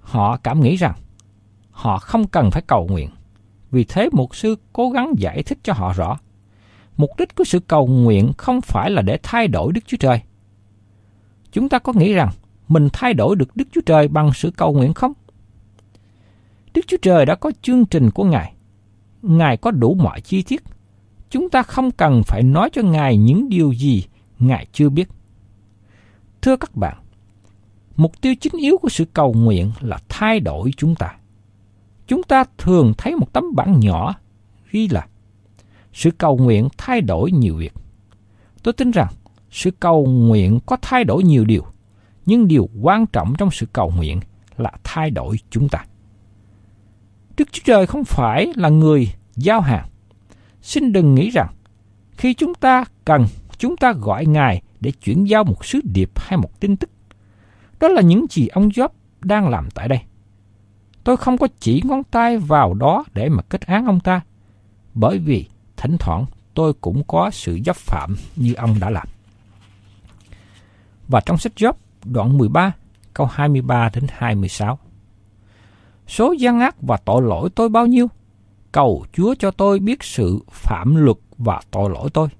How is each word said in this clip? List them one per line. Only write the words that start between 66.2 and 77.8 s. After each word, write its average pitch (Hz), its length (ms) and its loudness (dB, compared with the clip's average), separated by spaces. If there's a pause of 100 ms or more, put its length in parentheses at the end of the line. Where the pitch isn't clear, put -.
tôi 156 180 0
cũng 131 320 -4
có 175 260 -2
sự 85 360 -8
dấp 175 100 -2
phạm - 400 -6 (200)
như 120 180 0
ông 113 260 0
đã 95 100 -4
làm. 95 180 -6 (2000)
Và 214 120 2
trong 175 180 -2
sách 220 180 -6
Job, 233 160 0 (320)
đoạn 123 340 0
mười 117 100 2
ba, 175 240 0 (420)
câu 143 120 -2
hai 143 220 -2
mươi 139 140 0
ba 120 320 0
đến 127 160 -4
hai 117 240 -4
mươi 98 140 -2
sáu. 110 300 -6 (1300)
"Số 247 240 0
gian 247 280 2
ác 240 220 0
và 127 140 -2
tội 113 260 0
lỗi 110 320 -2
tôi 226 140 0
bao 226 180 2